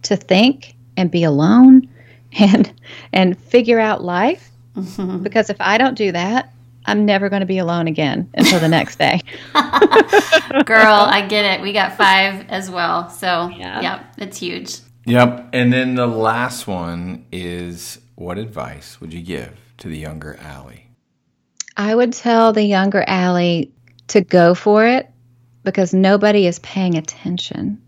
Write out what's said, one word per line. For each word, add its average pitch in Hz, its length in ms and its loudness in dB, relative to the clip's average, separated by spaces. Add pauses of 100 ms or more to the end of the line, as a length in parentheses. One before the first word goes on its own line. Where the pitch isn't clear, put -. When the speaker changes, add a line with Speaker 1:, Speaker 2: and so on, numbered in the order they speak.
Speaker 1:
to 208 120 -2
think 214 580 0 (240)
and 180 140 -2
be 170 120 0
alone 226 640 6 (240)
<laughs> - 260 -18
and, 202 340 4 (420)
and 185 240 2
figure 233 420 2
out 214 240 -2
life. 190 480 -2 (240)
Speaker 2:
Mm-hmm. 185 480 -8
Speaker 1:
Because 208 260 -2
if 196 100 -6
I 202 180 0
don't 254 200 0
do 202 140 -2
that, 185 400 -4 (340)
I'm 208 200 0
never 196 240 0
gonna 196 160 -2
be 190 140 -4
alone 170 280 -2
again 156 480 -4
until 175 240 2
the 160 80 0
next - 320 0
day. 165 220 0 (160)
<laughs> - 160 -20
Speaker 2:
Girl, 285 1600 2
I 202 180 0
get 208 180 0
it. 185 180 -2
We 196 100 -6
got 196 240 -2
five 190 520 2
as 190 200 -8
well. 170 400 -4
So, 180 480 -4
Speaker 1:
Yeah. 185 240 -10
Speaker 2:
yep, 180 240 -8 (120)
it's 190 200 -14
huge. 180 420 -12 (260)
Speaker 3:
Yep. 120 480 0
And 123 180 2
then 127 240 -2
the 123 120 0
last 113 600 -4
one 87 640 -10
is, 87 680 -12 (160)
what 90 220 -10
advice 71 640 -14
would 80 140 -16
you 85 80 -12
give 80 300 -12 (260)
to - 100 -18
the 80 100 -12
younger 76 460 -14
Allie? 67 440 -20 (880)
Speaker 1:
I 208 180 -2
would 240 180 0
tell 226 400 2
the 214 100 0
younger 196 440 0
Allie 175 640 0 (380)
to 208 120 4
go 175 340 4
for 214 300 2
it 247 240 0 (540)
because 190 300 -2
nobody 202 540 2
is 170 120 -4
paying 185 380 -4
attention. - 880 -8